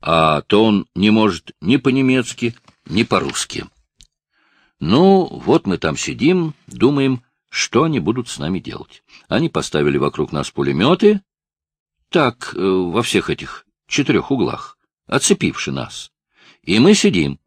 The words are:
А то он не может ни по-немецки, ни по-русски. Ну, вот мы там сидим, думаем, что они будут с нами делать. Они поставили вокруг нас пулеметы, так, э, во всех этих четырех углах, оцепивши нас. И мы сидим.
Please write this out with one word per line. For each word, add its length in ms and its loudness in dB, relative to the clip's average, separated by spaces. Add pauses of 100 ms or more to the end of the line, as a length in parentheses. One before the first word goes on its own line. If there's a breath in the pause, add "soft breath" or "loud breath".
А 400 2
то 240 2
он 300 2
не 140 2
может 520 0
ни 160 2
по-немецки, 800 -2 (300)
ни 180 -2
по-русски. 600 -4 (1120)
Ну, 480 4
вот 380 0
мы 120 -2
там 180 -2
сидим, 580 0 (140)
думаем, 560 0 (260)
что 340 0
они 160 0
будут 280 -4
с 100 -12
нами 220 -4
делать. 440 -16 (260 soft breath)
Они 180 0
поставили 500 -2
вокруг 360 -2
нас 180 -6
пулеметы, 680 2 (880)
так, 440 -2
э, 60 -8
во 420 0
всех 280 -2
этих 360 -10 (220)
четырех 440 -2
углах, 460 -4 (300)
оцепивши 640 -2
нас. 400 -10 (520 soft breath)
И 160 2
мы 140 6
сидим. 540 0